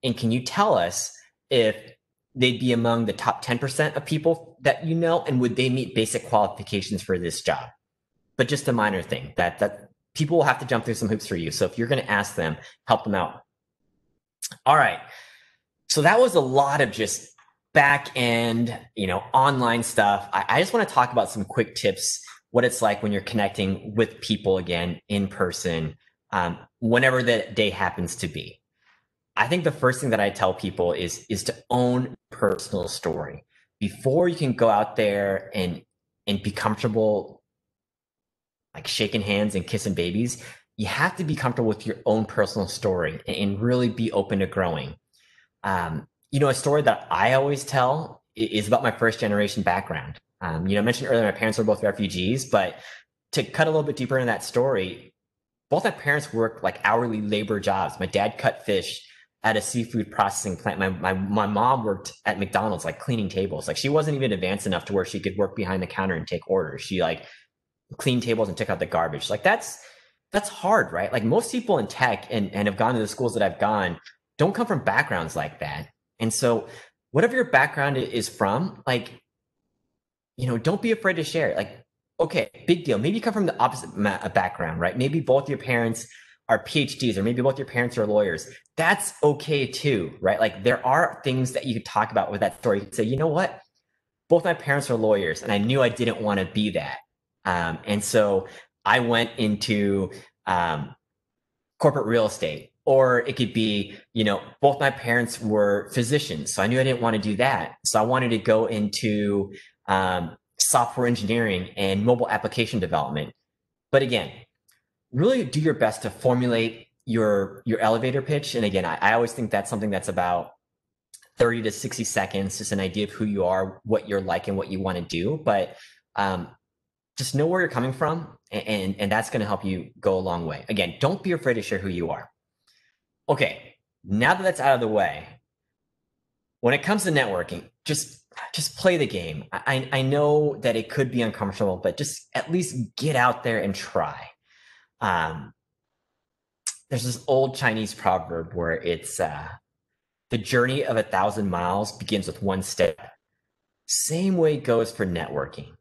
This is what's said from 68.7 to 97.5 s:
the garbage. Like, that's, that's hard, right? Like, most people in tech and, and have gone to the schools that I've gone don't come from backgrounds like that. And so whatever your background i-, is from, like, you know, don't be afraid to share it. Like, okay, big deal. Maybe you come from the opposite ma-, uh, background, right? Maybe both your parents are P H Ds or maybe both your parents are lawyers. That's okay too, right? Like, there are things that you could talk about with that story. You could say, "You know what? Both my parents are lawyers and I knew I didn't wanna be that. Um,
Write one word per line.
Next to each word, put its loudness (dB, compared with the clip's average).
the 0
garbage. -2
Like, -4
that's, 0
that's -2
hard, 2
right? -2
Like, -2
most 0
people 0
in -2
tech 0
and, -2
and 0
have -2
gone 2
to 0
the -2
schools -4
that 0
I've -2
gone 0
don't 2
come -2
from -2
backgrounds 0
like -6
that. -8
And -2
so 2
whatever 4
your 0
background 2
i-, -2
is -4
from, -2
like, -4
you -4
know, 0
don't 0
be 0
afraid 0
to -4
share 0
it. -2
Like, -8
okay, 0
big 4
deal. 2
Maybe 0
you -2
come -2
from 0
the -2
opposite 0
ma-, 0
uh, -6
background, -2
right? 0
Maybe 0
both 2
your -4
parents -2
are 4
P 0
H -4
Ds 0
or 0
maybe 0
both 2
your -6
parents -2
are 2
lawyers. 0
That's 2
okay 2
too, -2
right? 4
Like, 0
there 2
are 2
things 0
that -6
you -2
could -4
talk -2
about 0
with -2
that -2
story. 2
You -10
could -14
say, 0
"You 0
know 0
what? -2
Both 6
my 2
parents 0
are 2
lawyers 2
and -2
I 2
knew 2
I 6
didn't -2
wanna 0
be 0
that. -2
Um, -2